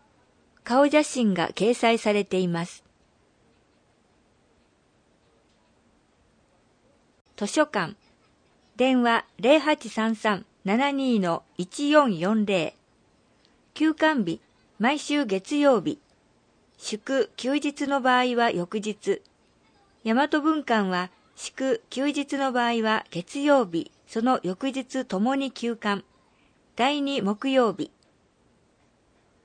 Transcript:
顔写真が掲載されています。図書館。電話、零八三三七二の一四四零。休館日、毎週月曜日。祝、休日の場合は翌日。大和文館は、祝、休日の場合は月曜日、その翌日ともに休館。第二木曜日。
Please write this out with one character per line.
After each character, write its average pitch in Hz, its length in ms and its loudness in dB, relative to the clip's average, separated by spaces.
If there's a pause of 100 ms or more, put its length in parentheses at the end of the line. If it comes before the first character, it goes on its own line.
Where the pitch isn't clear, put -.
(640)
顔 277 260 4
写 294 140 4
真 233 300 0
が 165 160 0
掲 220 240 0
載 233 240 2
さ 214 160 0
れ 202 100 0
て 185 160 -2
い 185 80 0
ま 170 180 -2
す。 - 180 -18 (4000)
図 202 120 -6
書 302 180 2
館。 185 300 -6 (800)
電 254 280 2
話、 233 220 2 (120)
零 269 220 6
八 294 300 -2
三 220 260 -2
三 208 300 -2 (180)
七 247 280 2
二 262 280 0
の 175 240 -2 (140)
一 285 320 -4
四 277 280 4
四 208 280 0
零。 190 280 -2 (1000)
休 311 200 0
館 311 300 2
日、 165 160 -4 (400)
毎 269 200 2
週 294 260 -2
月 214 320 -4
曜 277 240 4
日。 147 180 -4 (800)
祝、 - 580 -4
休 262 220 -2
日 285 300 -4
の 277 140 0
場 247 180 2
合 254 180 0
は 233 140 2
翌 175 280 -4
日。 196 420 -4 (840)
大 220 100 0
和 277 140 2
文 302 360 0
館 208 260 0
は、 180 220 -4 (240)
祝、 - 540 -4
休 277 220 -2
日 277 260 -4
の 269 140 -2
場 240 160 0
合 233 160 0
は 220 260 -2
月 180 300 -10
曜 277 260 4
日、 165 260 -6 (160)
そ 220 140 -6
の 247 220 2
翌 185 280 -4
日 262 340 -6
と 185 140 -4
も 247 160 0
に 269 160 -4
休 233 240 -6
館。 202 280 -4 (720)
第 285 260 0
二 277 200 -4
木 208 280 -4
曜 247 240 2
日。 - 180 -8 (1500)